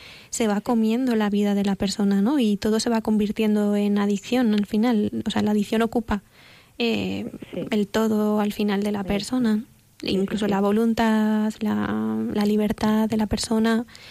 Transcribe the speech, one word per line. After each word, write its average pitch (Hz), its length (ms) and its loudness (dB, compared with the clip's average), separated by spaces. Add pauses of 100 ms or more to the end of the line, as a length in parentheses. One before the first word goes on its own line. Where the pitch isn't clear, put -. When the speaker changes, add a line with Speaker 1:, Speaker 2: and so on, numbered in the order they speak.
(300)
Speaker 1:
se 233 180 -2
va 208 140 0
comiendo 233 560 2
la 214 120 2
vida 202 260 2
de 202 100 0
la 196 100 2
persona, 196 460 0
¿no? 269 180 2
Y 214 160 2
todo 220 240 0
se 233 100 0
va 226 120 0
convirtiendo 208 720 0
en 202 220 0
adicción 208 560 0
al 208 140 0
final. 214 440 0 (140)
O 214 60 -2
sea, 208 100 -2
la 208 100 0
adicción 214 300 0
ocupa, 226 420 -2 (540)
eh, 208 520 -2 (240)
Speaker 2:
Sí. 175 180 -6
Speaker 1:
el 208 180 0
todo 214 500 0
al 208 140 -2
final 202 280 -2
de 208 120 -2
la 202 80 -6
Speaker 2:
Sí. 190 80 -6
Speaker 1:
persona. 214 560 0 (340)
Speaker 2:
Sí, - 120 -4
sí, 202 40 0
Speaker 1:
Incluso 196 300 -2
Speaker 2:
sí. 202 60 0
Speaker 1:
la 196 100 2
voluntad, 214 1000 2
la, 214 720 -2
la 208 120 0
libertad 214 640 0
de 220 80 0
la 214 100 0
persona. 226 580 0 (260)